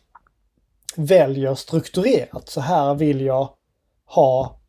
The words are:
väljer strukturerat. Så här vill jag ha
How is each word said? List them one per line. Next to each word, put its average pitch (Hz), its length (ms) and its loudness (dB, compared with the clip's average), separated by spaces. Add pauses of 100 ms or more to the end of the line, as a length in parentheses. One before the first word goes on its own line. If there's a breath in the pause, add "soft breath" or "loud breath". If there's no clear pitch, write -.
(960)
väljer 139 600 2
strukturerat. 180 960 -2
Så 147 120 -8
här 143 340 0
vill 143 260 -2
jag 135 280 -2 (560)
ha 131 640 0